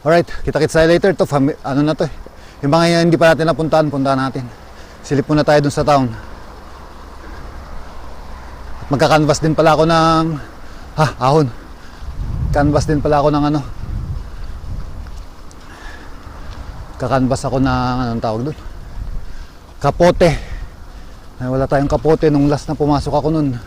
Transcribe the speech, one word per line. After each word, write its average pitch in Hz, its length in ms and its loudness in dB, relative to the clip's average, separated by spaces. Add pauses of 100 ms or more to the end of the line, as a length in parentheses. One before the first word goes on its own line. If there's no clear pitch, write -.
Alright, 165 280 4 (160)
kita-kits 143 280 0
tayo 165 160 6
later. 175 240 6
To, 165 160 0
fami-, 139 320 2
ano 135 240 -2
na 156 80 2
to 160 160 -2
eh. - 40 -8 (520)
Yung 143 80 2
mga 170 320 4
hindi 165 160 4
pa 165 120 8
natin 160 160 2
napuntahan, 156 440 2
puntahan 135 240 2
natin. 131 280 -4 (600)
Silip 135 240 0
muna 151 160 4
tayo 147 160 6
dun 143 120 0
sa - 120 0
town. 139 240 4 (2750)
At - 80 -10
magka-canvas 151 520 4
din 160 120 2
pala 156 240 6
ako 156 80 4
ng... 160 400 4 (720)
Ha, 156 100 4 (140)
ahon. 139 280 4 (1040)
Canvas 147 380 2
din 156 100 2
pala 147 240 2
ako 147 80 4
ng 147 220 2
ano. 151 80 0 (3500)
Kakanvas 131 480 2
ako 135 160 2
ng, 127 400 0
anong 117 160 -4
tawag 120 320 -2
dun? - 60 -12 (1200)
Kapote. 170 560 4 (1040)
Ay, 127 80 -4
wala 135 160 0
tayong 143 240 2
kapote 156 400 2
nung 147 240 4
last - 160 -4
na 151 80 -4
pumasok 143 400 0
ako 147 160 0
nun. 143 240 0 (100)